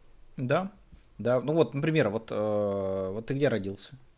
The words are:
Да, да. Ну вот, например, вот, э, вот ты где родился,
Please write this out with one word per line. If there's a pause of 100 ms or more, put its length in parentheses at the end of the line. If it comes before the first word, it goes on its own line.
(360)
Да, (460)
да.
Ну
вот,
например,
вот,
э,
вот
ты
где
родился, (220)